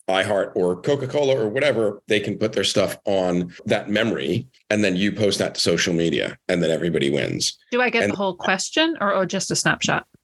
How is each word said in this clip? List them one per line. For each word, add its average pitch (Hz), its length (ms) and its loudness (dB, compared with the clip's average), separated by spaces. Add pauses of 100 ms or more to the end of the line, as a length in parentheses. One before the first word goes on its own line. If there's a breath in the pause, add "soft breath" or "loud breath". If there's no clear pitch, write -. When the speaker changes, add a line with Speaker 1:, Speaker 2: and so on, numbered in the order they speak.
Speaker 1:
iHeart 95 480 2
or 180 240 2
Coca-Cola 135 560 0
or 110 120 0
whatever, 113 600 0
they 107 100 4
can 101 200 -2
put 107 160 -2
their 98 100 0
stuff 95 400 0
on 92 500 0 (120)
that 107 220 0
memory, 104 600 0 (220 soft breath)
and 104 120 2
then 95 140 2
you 98 160 0
post 98 260 0
that - 160 -2
to - 60 -4
social 87 340 2
media, 71 420 0 (120)
and 92 120 2
then 80 120 2
everybody 80 380 0
wins. 57 460 -2 (140)
Speaker 2:
Do 247 120 0
I 247 80 0
get 233 120 0
Speaker 1:
And 208 100 0
Speaker 2:
the - 40 -6
whole 190 180 -2
question 247 640 -2
or, 202 140 0
or 190 120 0
just 180 260 -4
a 160 40 -2
snapshot? 151 500 0 (180)